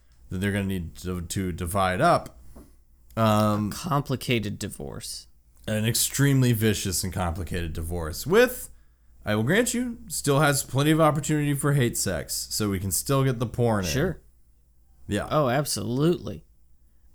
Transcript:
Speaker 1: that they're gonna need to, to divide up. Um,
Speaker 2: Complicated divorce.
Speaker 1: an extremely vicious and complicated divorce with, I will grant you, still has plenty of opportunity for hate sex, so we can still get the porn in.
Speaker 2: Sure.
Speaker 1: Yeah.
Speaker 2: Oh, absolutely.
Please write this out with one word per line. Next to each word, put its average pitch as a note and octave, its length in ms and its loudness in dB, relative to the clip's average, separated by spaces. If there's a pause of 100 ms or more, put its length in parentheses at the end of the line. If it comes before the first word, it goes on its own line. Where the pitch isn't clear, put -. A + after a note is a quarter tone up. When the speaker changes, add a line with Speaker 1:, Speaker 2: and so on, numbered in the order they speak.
(300)
Speaker 1:
that F#2 80 -4
they're G2+ 140 0
gonna G2+ 120 0
need F#2 320 -4
to, F2+ 260 -6
to F#2 300 -2
divide F#2 480 0
up. D#3+ 380 2 (800)
Um, G#2+ 540 2
Speaker 2:
Complicated B2 880 -2
divorce. - 680 -10 (400)
Speaker 1:
an G#2+ 160 0
extremely C3 680 4
vicious G#2 520 2
and F#2 80 -4
complicated F2 600 -4
divorce E2 540 -6
with, A#3+ 420 2 (560)
I G#2+ 120 0
will A2 80 2
grant G#3 300 2
you, A#3+ 240 -4 (100)
still C#3 320 0
has C#3+ 240 2
plenty C#3+ 260 0
of D#3+ 100 4
opportunity D3 540 2
for C#3+ 200 0
hate B2 220 2
sex, - 540 -4
so G#2+ 200 -2
we F#2+ 100 0
can F#2+ 100 -2
still C#3 320 0
get C3 160 0
the B2 80 -2
porn A2 380 0
in. F2 60 -2
Speaker 2:
Sure. D#3 300 -2 (840)
Speaker 1:
Yeah. G2+ 240 -4
Speaker 2:
Oh, D3 180 2
absolutely. A#2+ 960 -2 (720)